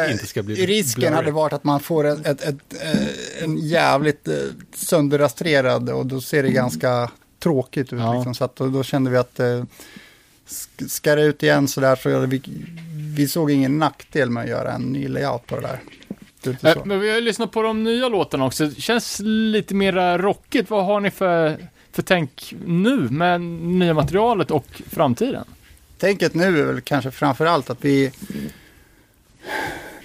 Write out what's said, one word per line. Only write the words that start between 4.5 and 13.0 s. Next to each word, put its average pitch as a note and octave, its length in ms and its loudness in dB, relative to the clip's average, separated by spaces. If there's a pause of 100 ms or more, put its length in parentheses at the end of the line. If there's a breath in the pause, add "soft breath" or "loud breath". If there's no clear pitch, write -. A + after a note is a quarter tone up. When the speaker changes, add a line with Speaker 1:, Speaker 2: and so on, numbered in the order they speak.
Speaker 1:
sönderrastrerad C#3+ 1120 2
och C3 160 -2
då B2+ 160 -4
ser C#3+ 220 0
det C3 80 4
ganska B2 600 2 (280)
tråkigt C#3 540 0
ut. B2 60 -6
Speaker 3:
Ja. A#2 140 0
Speaker 1:
Liksom, B2 220 -2
så - 80 -2
att B2 120 -4
då, C3 120 -2
då C3 160 0
kände C3 280 0
vi B2+ 60 4
att, B2 220 -2
eh, B2 240 0 (840 loud breath)
sk-, - 420 -12
ska - 260 0
det D3+ 80 4
ut D3+ 200 2
igen D3 240 4
så C#3 140 -2
där, C3 140 6
så C3+ 240 0
vi, C3 220 -2 (720)